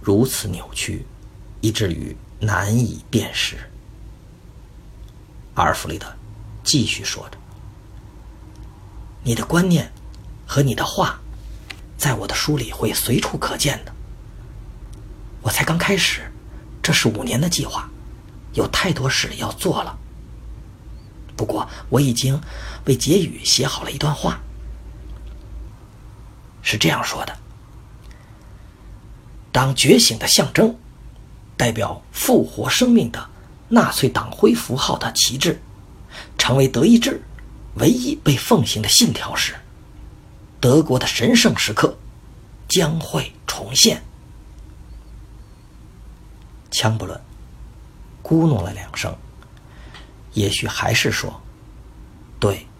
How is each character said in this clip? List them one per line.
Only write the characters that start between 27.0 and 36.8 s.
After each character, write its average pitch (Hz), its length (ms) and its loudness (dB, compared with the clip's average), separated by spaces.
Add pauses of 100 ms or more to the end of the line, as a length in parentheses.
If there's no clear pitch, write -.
说 - 220 -6
的： - 100 -10 (2250)
当 135 240 2
觉 160 240 8
醒 - 200 4
的 - 80 -4
象 - 260 4
征， 226 240 6 (800)
代 117 160 2
表 - 300 -4 (100)
复 - 320 4
活 117 240 -6
生 247 220 4
命 226 200 6
的 - 200 -10 (380)
纳 220 240 6
粹 - 160 4
党 - 220 -4
徽 226 240 2
符 127 220 -4
号 - 220 0
的 - 140 -4
旗 - 260 2
帜， 151 220 0 (760)
成 - 200 4
为 135 100 8
德 123 180 2